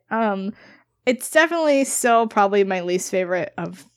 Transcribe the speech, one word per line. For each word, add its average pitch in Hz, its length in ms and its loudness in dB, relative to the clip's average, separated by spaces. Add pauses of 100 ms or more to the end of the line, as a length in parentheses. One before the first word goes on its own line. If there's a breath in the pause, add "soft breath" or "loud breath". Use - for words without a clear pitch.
(120)
Um, 202 420 -2 (520 soft breath)
it's 254 260 -2
definitely 311 540 2
still 233 420 2
probably 202 360 2
my 185 180 -2
least 175 300 -4
favorite 180 460 -2
of 180 280 -10 (120)